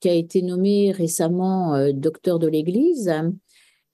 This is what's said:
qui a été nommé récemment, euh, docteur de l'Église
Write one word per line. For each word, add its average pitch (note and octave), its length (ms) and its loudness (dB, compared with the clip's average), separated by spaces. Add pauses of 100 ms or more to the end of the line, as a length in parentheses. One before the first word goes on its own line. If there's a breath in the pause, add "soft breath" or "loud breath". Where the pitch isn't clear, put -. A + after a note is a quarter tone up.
qui F#3 80 0
a F3 60 4
été E3+ 260 0
nommé G3 520 2
récemment, F3+ 800 0
euh, C#3 180 2
docteur D#3+ 460 -2
de E3 100 0
l'Église F#3 640 0 (800 soft breath)